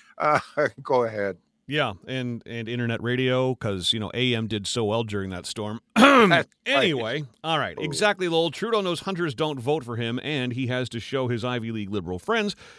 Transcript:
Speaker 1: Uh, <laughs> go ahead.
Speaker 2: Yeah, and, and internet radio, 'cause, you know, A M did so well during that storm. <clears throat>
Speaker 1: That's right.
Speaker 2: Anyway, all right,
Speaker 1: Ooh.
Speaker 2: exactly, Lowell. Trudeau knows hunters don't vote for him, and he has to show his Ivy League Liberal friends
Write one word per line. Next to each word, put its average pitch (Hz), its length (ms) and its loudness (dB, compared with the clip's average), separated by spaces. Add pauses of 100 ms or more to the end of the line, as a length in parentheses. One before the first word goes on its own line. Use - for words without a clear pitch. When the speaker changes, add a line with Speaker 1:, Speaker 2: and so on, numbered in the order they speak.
(160)
Speaker 1:
Uh, 151 220 4 (220)
<laughs> 139 80 2 (140)
go 127 220 2
ahead. 101 340 -4 (300)
Speaker 2:
Yeah, 135 240 -2 (160)
and, 123 360 -6
and 113 240 -8
internet 117 340 0
radio, 127 520 2
'cause, 98 380 -2
you 113 80 0
know, 101 140 -6
A 123 200 2
M 113 140 -2
did 104 180 -4
so 117 180 -2
well 113 200 2
during 101 260 -4
that 92 160 -8
storm. 107 420 -6
<clears throat> - 60 -10
Speaker 1:
That's 240 360 8
right. 170 180 4 (180)
Speaker 2:
Anyway, 151 580 0 (200)
all 160 140 0
right, 104 200 -2
Speaker 1:
Ooh. - 60 -6
Speaker 2:
exactly, 185 440 0
Lowell. 165 220 2
Trudeau 214 300 0
knows 180 200 -2
hunters 175 320 -2
don't 147 280 -2
vote 139 240 0
for 117 120 -6
him, 117 280 -2
and 127 300 -2
he 127 120 -2
has 127 240 -2
to 123 80 -6
show 131 300 -2
his 117 160 -2
Ivy 120 260 -4
League 107 180 -4
Liberal 92 300 -4
friends 214 380 -2 (220)